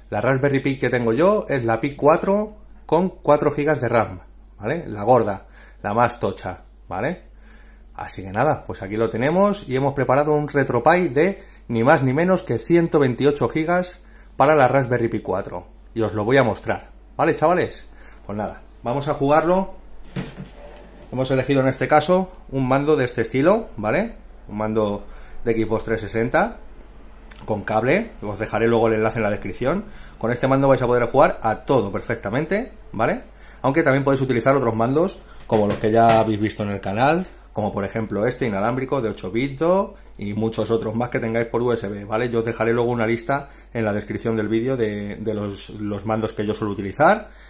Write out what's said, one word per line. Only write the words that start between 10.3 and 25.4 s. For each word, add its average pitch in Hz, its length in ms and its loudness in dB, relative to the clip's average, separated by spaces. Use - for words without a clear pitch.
un 147 140 0
RetroPie 143 600 2
de 160 340 0
ni 113 160 0
más 143 180 6
ni 131 100 2
menos 175 300 2
que - 160 -2
ciento 165 400 4
veintiocho 131 500 2
gigas 175 540 -2
para 143 180 6
la 135 140 6
Raspberry 120 400 2
Pi 107 120 -4
cuatro. 92 460 -6
Y 113 80 0
os 104 100 0
lo 104 140 -2
voy 127 100 4
a 131 80 6
mostrar, - 460 -4
¿vale, 151 200 2
chavales? 160 500 0
Pues 101 100 -8
nada, 95 240 -6
vamos 135 260 -4
a 147 60 0
jugarlo. 156 640 2
Hemos 131 200 -2
elegido 135 320 2
en 135 60 2
este 131 200 -2
caso 180 420 4
un 135 180 -2
mando 143 260 2
de 131 120 2
este 120 160 -2
estilo, 175 460 2
¿vale? 143 380 -2
Un 104 120 -10
mando 107 480 -2